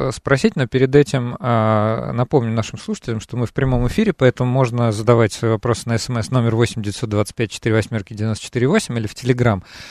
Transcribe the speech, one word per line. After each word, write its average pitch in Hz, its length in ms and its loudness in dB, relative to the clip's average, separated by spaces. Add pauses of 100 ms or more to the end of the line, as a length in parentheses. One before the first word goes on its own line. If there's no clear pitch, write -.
э, - 40 -4
спросить, - 440 0
но 135 100 0
перед 131 300 0
этим, 127 420 2
а, 110 760 0
напомню 120 380 0
нашим 113 280 -4
слушателям, 120 400 -6
что - 160 -10
мы 120 100 -2
в - 60 -6
прямом 127 340 0
эфире, 214 260 0
поэтому 123 380 2
можно 120 400 2
задавать 113 420 4
свои 113 200 -2
вопросы 113 360 -2
на 117 100 0
С - 120 -8
М 123 60 -2
С 113 160 -4
номер 117 240 2
восемь 113 260 0
девятьсот 104 280 -6
двадцать 104 260 -2
пять 113 160 -4
четыре 110 240 -2
восьмёрки 110 360 -4
девяносто 107 320 -4
четыре - 220 -2
восемь 147 320 0
или 110 80 -4
в - 80 -10
Telegram. 120 480 2 (280)